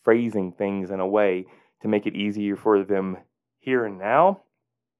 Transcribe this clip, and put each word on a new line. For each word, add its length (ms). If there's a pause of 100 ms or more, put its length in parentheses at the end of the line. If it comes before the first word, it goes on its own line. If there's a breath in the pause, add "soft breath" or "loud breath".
phrasing 480
things 400
in 80
a 80
way 400 (360 soft breath)
to 60
make 180
it 100
easier 400
for 260
them 360 (400)
here 260
and 140
now 420 (600)